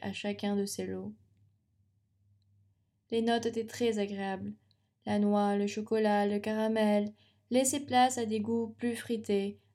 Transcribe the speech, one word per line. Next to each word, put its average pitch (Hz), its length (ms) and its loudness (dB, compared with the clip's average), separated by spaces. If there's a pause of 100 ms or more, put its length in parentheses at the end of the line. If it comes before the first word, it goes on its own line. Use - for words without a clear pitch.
à 196 100 -6
chacun 202 420 -4
de 202 100 0
ses 190 200 -6
lots. 190 280 -8 (2000)
Les 226 120 0
notes 226 260 2
étaient 226 180 -2
très 226 320 0
agréables. 196 560 -4 (520)
La 208 120 0
noix, 202 400 4
le 202 100 0
chocolat, 214 600 2
le 208 120 0
caramel 214 720 2 (380)
laissaient 262 360 2
place 254 320 4
à 233 80 -2
des 220 140 -2
goûts 226 380 -2
plus 240 180 -2
fruités, 202 640 -2 (160)